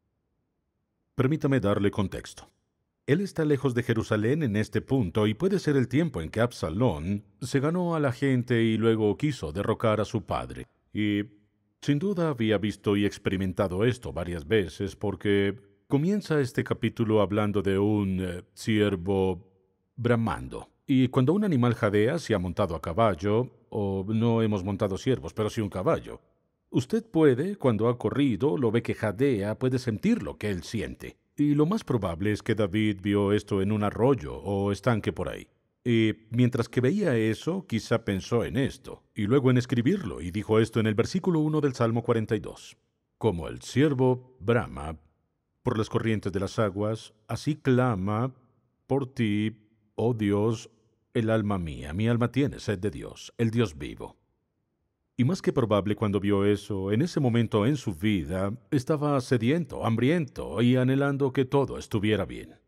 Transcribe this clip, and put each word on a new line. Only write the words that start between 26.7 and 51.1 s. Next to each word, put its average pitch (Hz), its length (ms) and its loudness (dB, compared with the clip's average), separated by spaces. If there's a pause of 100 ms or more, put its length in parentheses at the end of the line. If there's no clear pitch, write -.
usted 214 340 -2
puede, 156 520 2
cuando 113 320 2
ha 120 100 0
corrido, 127 580 0
lo 120 140 0
ve 117 140 0
que 107 100 -4
jadea, 107 640 -2
puede 131 220 0
sentir 175 420 0
lo - 160 -10
que 208 120 -4
él 185 120 -4
siente. 67 540 -8 (200)
Y 147 200 2
lo 151 100 6
más 220 160 0
probable 98 480 -2
es 101 140 -2
que 113 100 0
David 104 480 0
vio 101 300 2
esto 104 280 0
en 98 120 2
un 107 100 0
arroyo 104 540 0
o 98 340 -2
estanque 104 420 0
por 80 160 -6
ahí. 50 200 -12 (360)
Y 113 300 4 (160)
mientras 120 380 2
que - 120 -2
veía 156 360 2
eso, 110 500 -2
quizá 113 380 -2
pensó 101 400 -2
en 73 120 -4
esto, - 460 -4 (140)
y 110 60 -2
luego 127 280 4
en 123 80 6
escribirlo, 123 640 0
y 87 100 -8
dijo 107 300 2
esto 113 180 0
en 110 80 4
el 107 80 2
versículo 160 460 0
uno 151 200 0
del 139 140 0
Salmo 117 300 0
cuarenta 113 320 0
y - 20 2
dos. - 380 -14 (420)
"Como 85 300 -2
el - 140 -12
ciervo 127 760 2
brama 80 600 -2 (640)
por 110 140 0
las 107 100 0
corrientes 107 420 0
de 95 80 -2
las 95 220 -2
aguas, 104 540 -2 (120)
así 143 300 -4
clama 120 760 0 (540)
por 131 260 -2
ti, 107 460 0 (380)
oh 117 180 2
Dios, 107 560 0 (440)